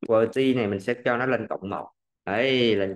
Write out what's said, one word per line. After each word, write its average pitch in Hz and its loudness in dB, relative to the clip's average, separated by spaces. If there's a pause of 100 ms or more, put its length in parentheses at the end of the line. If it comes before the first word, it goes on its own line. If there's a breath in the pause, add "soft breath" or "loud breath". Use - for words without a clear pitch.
quality 113 2
này 120 0
mình 101 -2
sẽ 120 -2 (100)
cho 123 2
nó 123 -2
lên 113 -2
cộng 95 -8
một. 80 -10 (340)
Đấy, 120 2
lên 98 -2